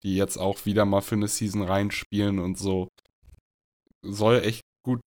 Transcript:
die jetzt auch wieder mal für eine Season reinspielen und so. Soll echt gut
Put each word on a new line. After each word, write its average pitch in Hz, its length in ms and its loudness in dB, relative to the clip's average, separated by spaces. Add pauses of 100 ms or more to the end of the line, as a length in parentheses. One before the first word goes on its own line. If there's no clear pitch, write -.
die 95 120 -2
jetzt 95 220 0
auch 95 280 -2
wieder 104 200 2
mal 101 160 2
für 110 140 -4
eine 104 120 0
Season 104 360 -2
reinspielen 101 720 0
und 92 220 -2
so. 95 300 -2 (1160)
Soll 107 380 4
echt 113 180 -2 (240)
gut 127 220 0